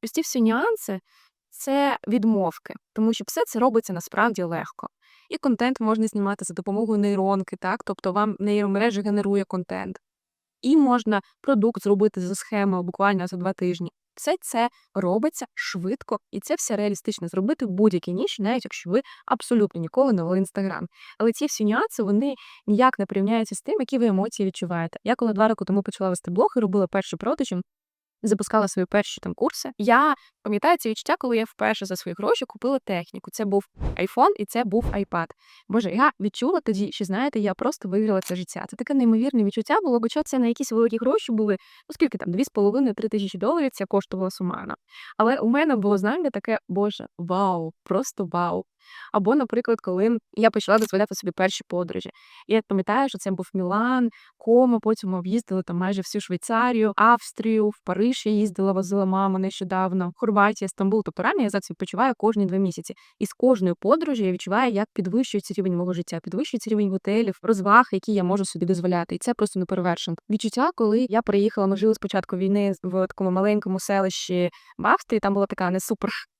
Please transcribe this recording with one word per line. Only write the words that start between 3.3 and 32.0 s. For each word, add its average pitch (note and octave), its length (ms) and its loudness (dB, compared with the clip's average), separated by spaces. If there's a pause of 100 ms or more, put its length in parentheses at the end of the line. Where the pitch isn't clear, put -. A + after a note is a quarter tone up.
це - 120 -6
робиться A3+ 340 2
насправді G3 500 -2
легко. E3 440 -6 (440)
І - 80 -6
контент B3+ 420 0
можна A3 260 2
знімати G3+ 380 -2
за F3 100 -8
допомогою G#3 460 0
нейронки, G3 560 0
так? F#3+ 280 -4
Тобто F#3+ 280 -4
вам G#3 260 0
нейромережа G#3 640 0
генерує G3+ 420 0
контент. F#3 540 -6 (640)
І C4+ 140 4
можна A#3+ 440 4 (200)
продукт A#3 420 2
зробити G3+ 380 2
за F3+ 140 -4
схемою G3 480 -2
буквально F#3 440 0
за F3+ 100 -8
два F#3 160 -2
тижні. F3 380 -4 (240)
Все E4 260 -2
це A#3 280 -2 (260)
робиться G3+ 600 0
швидко, G3 640 -6 (120)
і G3+ 100 -8
це D4 140 -2
все A#3 220 -4
реалістично G#3 520 -4
зробити A3 380 -2
в G3+ 40 -4
будь-якій F#3 420 2
ніші, A3+ 300 -4
навіть A#3 220 0
якщо - 260 -12
ви A3 100 2 (260)
абсолютно G#3 540 0
ніколи B3+ 320 2
не F3+ 100 2
вели F#3 180 0
Instagram. F#3+ 460 -4 (320)
Але A3+ 140 2
ці D4+ 140 -4
всі - 180 -4
нюанси, A#3+ 380 0
вони A3 320 2 (320)
ніяк A#3+ 320 4
не G3+ 80 -2
порівняються G#3 480 0
з - 60 -10
тим, - 200 -2
які B3+ 180 -2
ви A#3 80 4
емоції G3+ 400 0
відчуваєте. E3+ 580 -6
Я A3 100 2
коли A#3 180 0
два G#3+ 160 4
роки G#3+ 160 0
тому G3 180 2
почала F#3+ 280 -4
вести F3+ 200 -6
блог G#3+ 260 2
і B3 40 2
робила G3 260 2
перші F#3+ 300 -4
продажі, B3 400 -2 (680)
запускала G#3 440 2
свої F3+ 180 -2
перші - 340 -2
там F3+ 140 -8
курси. - 440 -4
Я B3+ 360 4 (280)
пам'ятаю G#3+ 360 2
ці A3+ 120 -2
відчуття, - 280 -2
коли A#3+ 180 -2
я A3 80 0
вперше G#3+ 420 -2
за F#3 100 -6
свої F3 220 -8